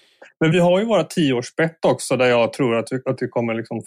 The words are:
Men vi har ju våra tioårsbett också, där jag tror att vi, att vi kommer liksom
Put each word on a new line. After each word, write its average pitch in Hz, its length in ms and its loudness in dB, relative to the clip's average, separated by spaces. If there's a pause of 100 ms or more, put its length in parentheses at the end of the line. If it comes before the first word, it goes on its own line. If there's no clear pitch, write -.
(400)
Men 160 120 2
vi 180 80 2
har 175 200 4
ju 220 60 -2
våra 208 180 2
tioårsbett 151 840 -2
också, 127 320 0
där 127 80 2
jag 120 280 2
tror 120 220 0
att 113 160 -2
vi, 131 140 -4
att 127 160 -4
vi 127 60 -4
kommer 117 260 -2
liksom 113 340 -6